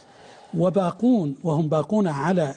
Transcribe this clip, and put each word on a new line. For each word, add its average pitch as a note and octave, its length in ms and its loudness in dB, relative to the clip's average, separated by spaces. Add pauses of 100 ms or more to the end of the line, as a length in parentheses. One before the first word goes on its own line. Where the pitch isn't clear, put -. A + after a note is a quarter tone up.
(540)
وباقون، F3+ 880 0
وهم D#3+ 260 0
باقون E3 400 0
على D3+ 480 0